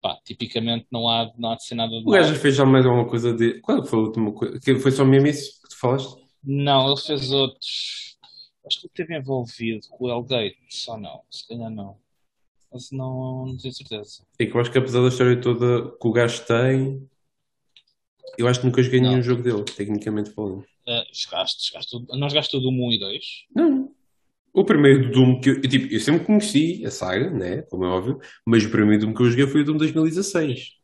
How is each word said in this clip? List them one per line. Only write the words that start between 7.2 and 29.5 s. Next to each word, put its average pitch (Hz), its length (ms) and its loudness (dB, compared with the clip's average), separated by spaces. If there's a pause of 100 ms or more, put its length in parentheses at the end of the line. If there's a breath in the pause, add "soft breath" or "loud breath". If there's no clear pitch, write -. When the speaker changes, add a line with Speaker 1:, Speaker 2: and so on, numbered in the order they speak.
Speaker 1:
outros. - 880 -6 (480 loud breath)
Acho - 140 -6
que - 60 -20
ele - 60 -20
esteve 165 240 -10
envolvido 120 720 -6
com - 180 -12
o 123 40 -2
Hellgate, 120 480 -4 (100)
só - 300 -12
não, 78 320 -16
se - 160 -20
calhar 113 240 -12
não. 101 260 -14 (760)
Mas 127 180 -18
não, 131 560 -8
não 131 120 -10
tenho 131 160 -12
certeza. - 500 -14 (160)
Speaker 2:
É 113 60 0
que 104 100 -2
eu 120 40 4
acho 120 120 0
que 135 60 4
apesar 127 240 0
da 127 60 6
história 123 320 4
toda 120 560 0
que - 120 -2
o 110 40 0
gajo 117 340 2
tem, 131 640 0 (1300)
eu 120 120 0
acho 127 120 2
que 131 60 0
nunca 127 160 4
joguei 123 180 4
Speaker 1:
Não. 127 100 4
Speaker 2:
nenhum 127 120 2
jogo 120 200 0
dele, 113 220 -2
tecnicamente 104 680 -6
falando. 98 340 -8 (240)
Speaker 1:
Ah, 117 240 -4
jogaste, - 560 -6
jogaste - 240 -14
tudo, 123 260 -12
não 143 100 -2
jogaste 143 280 -2
o 135 40 0
Doom 127 280 -2
um 117 40 -2
e 110 60 -2
dois? 98 460 -12 (100)
Speaker 2:
Não. 269 400 0 (580)
O 196 120 4
primeiro 139 480 6
Doom 127 280 6
que 135 100 4
eu, 127 40 4
eu, - 140 -6
tipo, 123 260 0
eu 110 60 0
sempre 165 260 0
conheci 185 580 2
a 98 60 -6
saga, 98 400 -2
né? 95 320 -4
Como 92 220 -6
é 90 40 0
óbvio, 92 300 -2 (260 loud breath)
mas 113 200 4
o 110 60 -6
primeiro 107 360 4
Doom 110 80 -4
que 123 80 0
eu 120 80 6
joguei 131 160 2
foi 143 140 0